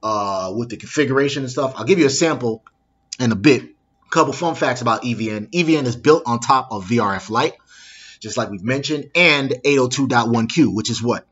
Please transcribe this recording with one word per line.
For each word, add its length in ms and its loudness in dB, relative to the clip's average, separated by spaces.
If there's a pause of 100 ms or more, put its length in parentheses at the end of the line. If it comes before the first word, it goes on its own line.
uh, 540 -4
with 140 -4
the 80 -10
configuration 640 0
and 80 -8
stuff. 240 -2
I'll 80 -10
give 160 2
you 60 4
a 40 6
sample 540 -2 (560)
in 140 2
a 20 0
bit. 280 4
A 460 -20
couple 220 2
fun 240 -4
facts 260 -2
about 220 0
E 120 -4
V 160 -4
N. 200 -8
E 120 0
V 120 4
N 100 0
is 120 -2
built 300 4
on 120 0
top 320 2
of 140 -8
V 140 2
R 160 0
F 140 -10
Lite, 260 -2 (680)
just 160 -8
like 120 -4
we've 140 -10
mentioned, 520 -4
and 380 2 (120)
eight 140 4
oh 100 2
two 180 -2
dot 220 0
one 180 2
Q, 240 2
which 180 -4
is 140 -4
what? 280 -2